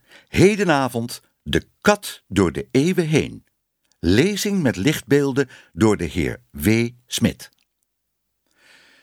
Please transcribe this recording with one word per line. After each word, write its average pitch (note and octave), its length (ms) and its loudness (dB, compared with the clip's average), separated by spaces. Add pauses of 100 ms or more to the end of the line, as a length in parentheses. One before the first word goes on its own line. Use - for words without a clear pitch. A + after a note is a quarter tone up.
(280)
Hedenavond C#3+ 960 0 (220)
de - 240 -4 (140)
kat - 460 -2
door F2+ 240 0
de C#2+ 200 -8
eeuwen D#3+ 360 0
heen. A2+ 380 -2 (540)
Lezing F#3 640 0
met A#2+ 140 0
lichtbeelden C#3 720 0 (240)
door G2+ 240 2
de E2+ 80 -4
heer C#2+ 360 -4 (100)
W. A2 380 0 (180)
Smit." - 420 -4 (1500)